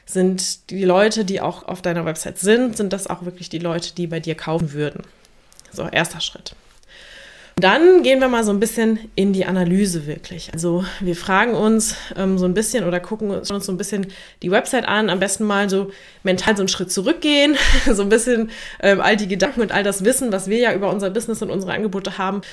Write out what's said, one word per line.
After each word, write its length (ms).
sind 640
die 140
Leute, 380
die 160
auch 280
auf 160
deiner 200
Website 360
sind, 380
sind 160
das 120
auch 200
wirklich 240
die 100
Leute, 340
die 140
bei 120
dir 140
kaufen 400
würden? 300
So, 160
erster 320
Schritt. 360
Dann 460
gehen 180
wir 100
mal 140
so 80
ein 80
bisschen 380
in 160
die 140
Analyse 640
wirklich. 460
Also 300
wir 160
fragen 380
uns, 420
ähm, 240
so 60
ein 100
bisschen 280
oder 160
gucken 300
uns, 220
uns 160
so 40
ein 60
bisschen 300
die 80
Website 380
an. 240
Am 80
besten 240
mal 260
so 220
mental 320
so 80
einen 40
Schritt 240
zurückgehen, 640
<laughs> 180
so 100
ein 80
bisschen, 400
ähm, 200
all 160
die 100
Gedanken 340
und 100
all 120
das 200
Wissen, 280
was 160
wir 100
ja 160
über 160
unser 220
Business 320
und 80
unsere 220
Angebote 440
haben, 240